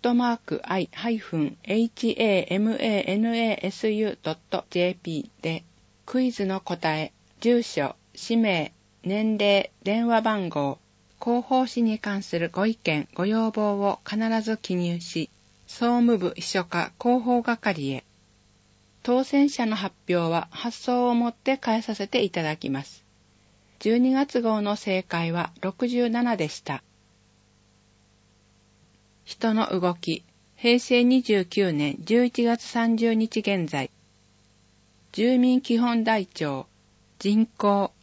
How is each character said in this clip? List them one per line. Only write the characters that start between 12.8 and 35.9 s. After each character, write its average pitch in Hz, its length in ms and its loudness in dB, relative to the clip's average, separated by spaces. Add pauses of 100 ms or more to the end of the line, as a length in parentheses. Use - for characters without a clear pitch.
ご 175 120 -4
要 220 260 0
望 208 280 -2
を 202 280 -2
必 208 100 -6 (240)
ず 214 160 -4
記 - 180 -6
入 175 240 -2
し、 170 300 -6 (360)
総 240 340 0
務 233 180 4
部 180 180 -2
秘 175 80 -10
書 185 200 -2
課 170 280 -4 (100)
広 247 240 2
報 240 160 2
係 196 500 -2
へ。 131 120 -8 (1000)
当 247 200 2
選 277 260 4
者 247 160 -2
の 220 100 -2
発 190 200 -6 (120)
表 175 80 2 (160)
は 165 200 0
発 - 260 -8
送 247 320 0
を 240 60 2
も 233 140 2
っ 233 40 -4
て 269 240 -2
返 226 240 0
さ 220 140 -8
せ 202 120 -6
て - 160 0
い 196 60 0
た 170 140 -2
だ 156 120 -2
き - 140 -6
ま 139 140 -4
す。 - 200 -20 (760)
十 226 180 2
二 254 160 4
月 269 280 0
号 220 200 0
の 208 140 0
正 185 280 -2
解 170 280 -4
は 170 200 -4 (100)
六 190 260 -4
十 240 220 0
七 240 280 0
で 156 120 -2
し - 120 -14
た。 139 220 -10 (2500)
人 - 300 -2
の 220 140 2 (120)
動 175 160 0
き。 165 280 -6 (320)
平 240 240 4
成 240 240 2
二 254 180 6
十 202 240 2
九 190 260 0
年 147 340 -2
十 233 200 4
一 240 180 0
月 233 200 0
三 233 320 0
十 226 180 2
日 220 280 0
現 190 280 0
在。 139 220 -4 (1200)
住 247 260 2
民 254 240 4
基 233 180 0
本 233 240 2